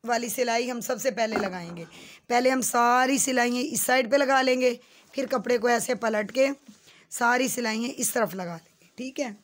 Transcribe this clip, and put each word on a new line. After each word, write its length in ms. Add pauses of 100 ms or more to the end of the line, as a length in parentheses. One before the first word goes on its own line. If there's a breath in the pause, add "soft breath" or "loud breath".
वाली 260
सिलाई 380
हम 140
सबसे 300
पहले 240
लगाएंगे। 480 (440 loud breath)
पहले 220
हम 120
सारी 560
सिलाइयाँ 460
इस 200
साइड 260
पे 60
लगा 260
लेंगे, 360 (360 soft breath)
फिर 120
कपड़े 320
को 100
ऐसे 280
पलट 340
के 200 (640 loud breath)
सारी 360
सिलाइयाँ 420
इस 240
तरफ 200
लगा 200
लेंगे, 440
ठीक 200
है। 260